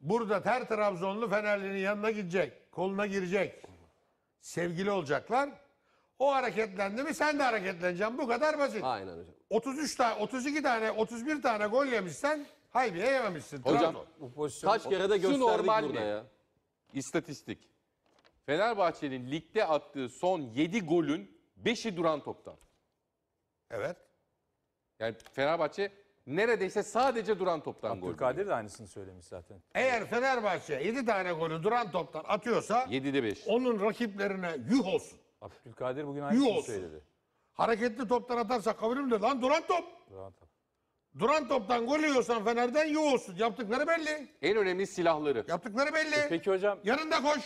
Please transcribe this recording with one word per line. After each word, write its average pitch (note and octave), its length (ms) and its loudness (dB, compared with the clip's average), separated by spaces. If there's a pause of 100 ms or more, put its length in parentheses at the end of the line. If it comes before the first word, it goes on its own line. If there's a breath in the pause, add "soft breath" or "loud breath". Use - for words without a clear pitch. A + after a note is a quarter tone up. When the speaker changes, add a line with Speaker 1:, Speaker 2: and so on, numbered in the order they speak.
Speaker 1:
burada G3+ 420 0
her A#3 240 0
Trabzonlu G#3 600 0
Fenerli'nin G3 480 0
yanına G#3 340 0
gidecek, F3+ 600 -4
koluna G3 360 -2
girecek. F#3+ 560 -2 (800)
Sevgili F3 500 -4
olacaklar. G3 580 0 (680)
O C#4 140 4
hareketlendi G#3 680 -2
mi D4+ 100 -2
sen D4 260 2
de C#4+ 40 2
hareketleneceksin. F#3+ 760 0
Bu D4 100 -2
kadar D4 320 2
basit. A3 240 0
Speaker 2:
Aynen G2+ 280 -2
hocam. E2 240 -14 (140)
Speaker 1:
Otuz B3+ 300 0
üç C#4+ 160 -2
ta-, A3 240 2
otuz A#3+ 260 -4
iki D4 180 -2
tane, A3 280 2
otuz A3+ 340 -2
bir D4+ 160 -2
tane G#3+ 240 2
gol B3+ 200 2
yemişsen B3+ 600 -2 (260)
haybiye G3 360 0
yememişsin. G3 540 -2
Speaker 3:
Hocam, C3 180 4
Speaker 1:
Trabzon. D#3+ 260 2 (140)
Speaker 4:
Bu B2 120 -14
pozisyon D3 400 0
Speaker 2:
Kaç A3+ 120 2
kere F#3+ 260 2
de G#3+ 60 6
Speaker 3:
şu F#3 60 2
Speaker 2:
gösterdik C4+ 180 4
Speaker 3:
normal A3 440 4
Speaker 2:
burada - 160 -2
Speaker 3:
mi? G#2+ 80 -2
Speaker 2:
ya. G#2 160 -4 (680)
Speaker 3:
İstatistik. C3+ 760 -6 (760)
Fenerbahçe'nin D#3 840 0
ligde F3+ 340 -2
attığı D3 440 -2
son F3+ 320 -2
yedi D#3+ 440 -2
golün E3 520 0 (200)
beşi G#3 400 -4
duran D#3+ 260 0
toptan. F#2+ 320 -12 (1160)
Speaker 1:
Evet. B2+ 260 -6 (1040)
Speaker 3:
Yani A2+ 160 -4 (180)
Fenerbahçe D#3+ 580 0 (360)
neredeyse G3 560 0
sadece A3 560 0
duran E3+ 240 0
toptan A2 360 -6
gol F2+ 80 -6
Speaker 4:
Abdülkadir B2 280 0
Speaker 3:
buluyor. G3 140 -4
Speaker 4:
de D#3+ 60 0
aynısını G#2+ 320 -8
söylemiş F#2+ 380 -16
zaten. F#2+ 320 -16 (180)
Speaker 1:
Eğer A#3 300 0
Fenerbahçe G#3+ 680 0
yedi A3 300 -2
tane F#3+ 260 0
golü D#3+ 320 -2
duran A3 280 0
toptan F3 360 -4
atıyorsa G#3+ 600 2
Speaker 3:
Yedide C3+ 340 0
beş. G2+ 240 -2
Speaker 1:
onun A#3 340 2
rakiplerine G3 760 -2 (140)
yuh A#3 220 4
olsun. - 260 -4 (220)
Speaker 4:
Abdülkadir B2+ 640 -6
bugün C#3+ 140 -6
Speaker 1:
Yuh C#3+ 60 -4
Speaker 4:
aynısını A#3+ 220 6
Speaker 1:
olsun. D3+ 240 -2
Speaker 4:
söyledi. E2 280 -8 (520)
Speaker 1:
Hareketli A3+ 540 0
toptan A#3+ 300 0
atarsa A3 380 0
kabul A3+ 220 0
mü? A#3+ 240 0
Lan A#3+ 200 2
duran D4 260 4
top. F4 160 2 (280)
Speaker 4:
Duran F#2+ 200 -14
top. - 160 -20 (720)
Speaker 1:
Duran C4+ 280 2
toptan A#3+ 400 0
gol D4+ 120 2
yiyorsan B3 460 2
Fener'den A#3+ 400 2
yuh D4+ 280 2
olsun. G#3+ 220 -2
Yaptıkları A#3 520 0
belli. D4+ 400 0 (140)
Speaker 3:
En F#3+ 160 4
önemli F#3+ 300 2
silahları. D3+ 600 2
Speaker 1:
Yaptıkları A3 460 -2
belli. D#4 220 2
Speaker 4:
E - 140 2
peki E3+ 220 0
hocam, F#3+ 320 2
Speaker 1:
Yanında D4+ 400 2
koş. D4 220 2